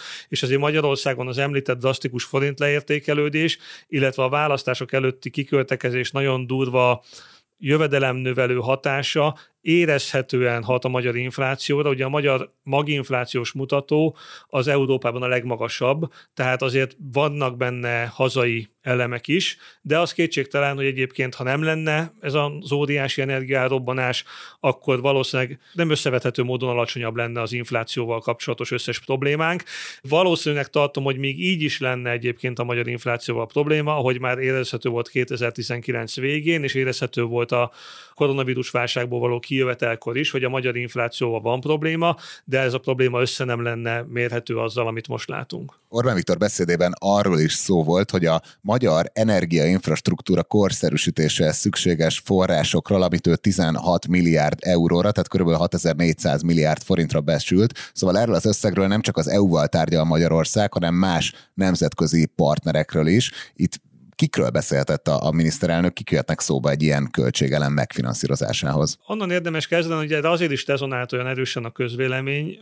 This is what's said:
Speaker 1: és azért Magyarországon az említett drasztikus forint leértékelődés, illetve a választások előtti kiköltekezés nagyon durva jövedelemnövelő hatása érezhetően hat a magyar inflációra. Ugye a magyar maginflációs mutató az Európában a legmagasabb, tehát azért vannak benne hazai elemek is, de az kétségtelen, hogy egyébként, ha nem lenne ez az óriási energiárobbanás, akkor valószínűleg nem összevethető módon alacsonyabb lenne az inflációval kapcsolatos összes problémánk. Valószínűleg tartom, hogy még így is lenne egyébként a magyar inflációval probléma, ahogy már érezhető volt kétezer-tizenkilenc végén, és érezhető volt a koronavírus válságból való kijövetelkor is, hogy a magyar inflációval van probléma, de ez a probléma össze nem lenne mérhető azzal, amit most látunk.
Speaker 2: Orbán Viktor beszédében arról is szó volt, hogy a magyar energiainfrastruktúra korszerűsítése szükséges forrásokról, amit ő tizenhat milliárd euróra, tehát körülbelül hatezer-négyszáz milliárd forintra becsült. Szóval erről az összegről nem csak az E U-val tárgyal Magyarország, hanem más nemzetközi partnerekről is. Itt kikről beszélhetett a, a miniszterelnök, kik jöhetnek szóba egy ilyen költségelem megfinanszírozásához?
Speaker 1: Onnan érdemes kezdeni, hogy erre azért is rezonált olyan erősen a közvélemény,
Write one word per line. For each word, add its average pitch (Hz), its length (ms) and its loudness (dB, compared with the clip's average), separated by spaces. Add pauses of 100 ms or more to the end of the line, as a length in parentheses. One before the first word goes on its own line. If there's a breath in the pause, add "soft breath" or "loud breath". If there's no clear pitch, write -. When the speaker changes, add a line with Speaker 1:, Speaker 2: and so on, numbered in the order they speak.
(280 loud breath)
Speaker 1:
és - 140 -4
azért 135 180 2
Magyarországon 139 680 0
az 123 100 -6
említett 139 400 -2
drasztikus 123 460 -2
forint 139 340 -2
leértékelődés, 147 1000 0 (280 loud breath)
illetve 135 360 0
a 131 60 2
választások 139 640 -2
előtti 131 380 -2
kiköltekezés 131 800 -2
nagyon 135 360 -2
durva 123 580 2 (540 loud breath)
jövedelemnövelő 135 960 0
hatása 135 800 0 (240 loud breath)
érezhetően 131 1000 0
hat 123 220 0
a 131 40 0
magyar 123 280 -2
inflációra. 135 720 -2
Ugye 131 140 -2
a 131 40 -4
magyar 139 540 0
maginflációs 135 920 -2
mutató 143 640 0 (300 loud breath)
az 131 220 -2
Európában 131 540 0
a 123 40 -2
legmagasabb, 123 840 -2 (220 loud breath)
tehát 127 280 0
azért 131 340 0 (160)
vannak 143 440 0
benne 120 500 -2
hazai 120 640 0 (120)
elemek 123 480 -2
is, 175 280 0 (260 loud breath)
de 147 160 0
az 170 140 0
kétségtelen, 143 640 0
hogy 139 100 -4
egyébként, 131 500 -2
ha 127 100 -8
nem 139 180 0
lenne 160 580 -2
ez 143 140 -6
az 147 380 -4
óriási 143 500 0
energiárobbanás, 131 1040 -2 (360 loud breath)
akkor 131 400 0
valószínűleg 135 580 0 (140 soft breath)
nem 170 180 0
összevethető 131 520 0
módon 127 260 -2
alacsonyabb 117 480 -4
lenne 120 240 -4
az 110 120 -6
inflációval 117 680 -4
kapcsolatos 120 500 -6
összes 123 300 -6
problémánk. 151 640 0 (380 loud breath)
Valószínűleg 151 720 2
tartom, 143 340 0
hogy 135 140 0
még 139 240 -4
így 180 200 0
is 143 160 -2
lenne 123 320 -2
egyébként 120 480 -4
a 120 60 -2
magyar 120 240 -2
inflációval 120 580 -4
probléma, 151 500 0
ahogy 127 240 0
már 127 180 -2
érezhető 131 500 -2
volt 117 200 -2
kétezer-tizenkilenc 120 1080 -4
végén, 151 460 -2
és 135 120 -2
érezhető 131 480 -2
volt 117 300 -2
a 120 180 0 (440 loud breath)
koronavírus 131 560 0
válságból 123 500 -2
való 120 180 0
kijövetelkor 120 800 -2
is, 147 140 -2
hogy 131 140 -4
a 127 40 0
magyar 127 280 -2
inflációval 120 640 -4
van 120 200 0
probléma, 160 560 0 (280 loud breath)
de 131 140 0
ez 127 160 0
a 131 40 0
probléma 127 420 0
össze 127 240 0
nem 120 180 -2
lenne 117 460 -4
mérhető 117 500 -4
azzal, 113 280 -2
amit 113 220 -6
most 120 200 -6
látunk. - 460 -10 (140)
Speaker 2:
Orbán 120 260 2
Viktor 87 240 0
beszédében 87 600 2
arról 98 400 4
is 78 140 4
szó 87 320 2
volt, 87 260 2
hogy 90 140 0
a 80 180 2 (180 loud breath)
magyar 101 520 2
energiainfrastruktúra 85 1300 2
korszerűsítése 78 1080 2
szükséges 80 640 0
forrásokról, 92 840 2
amit 87 240 2
ő 85 100 4
tizenhat 87 680 0
milliárd 82 540 4
euróra, 87 520 4
tehát - 160 0
körülbelül 82 320 2
hatezer-négyszáz 82 800 0
milliárd 78 400 2
forintra 82 380 0
becsült. 82 720 2
Szóval 92 260 2
erről 113 160 2
az 85 120 2
összegről 98 400 2
nem 101 140 2
csak - 160 -2
az 78 120 0
E 101 120 4
U-val 82 280 4
tárgyal 80 360 2
Magyarország, 82 680 2
hanem 85 220 0
más 90 380 2 (220 loud breath)
nemzetközi 82 720 2 (100)
partnerekről 78 680 2
is. 101 240 2 (240 loud breath)
Itt - 260 -2 (340)
kikről 85 360 0
beszélhetett 71 580 0
a, 76 180 2
a 76 40 2
miniszterelnök, 82 640 2
kik - 180 -8
jöhetnek 76 300 0
szóba 67 300 0
egy 71 120 0
ilyen 71 280 2
költségelem 69 600 0
megfinanszírozásához? 69 1300 -2
Speaker 1:
Onnan 202 240 -4
érdemes 165 360 -2
kezdeni, 165 340 0
hogy 151 120 -2
erre 156 180 2
azért 170 200 2
is 135 160 -4
rezonált 135 460 -2
olyan 127 140 -2
erősen 131 380 -4
a 113 60 -8
közvélemény, 131 920 -4